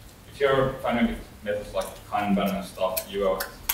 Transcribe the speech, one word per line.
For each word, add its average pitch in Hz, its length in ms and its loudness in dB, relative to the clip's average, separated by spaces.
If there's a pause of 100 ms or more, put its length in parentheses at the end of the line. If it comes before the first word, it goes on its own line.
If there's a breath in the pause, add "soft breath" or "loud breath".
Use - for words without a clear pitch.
(300)
If - 80 -16
you're 135 440 4
familiar 117 320 2
with - 300 -12
methods 104 280 -2
like 95 140 0 (240)
Kanban 98 460 2
and 92 80 -4
stuff, - 460 -2
you 98 120 0
have 95 200 2 (320)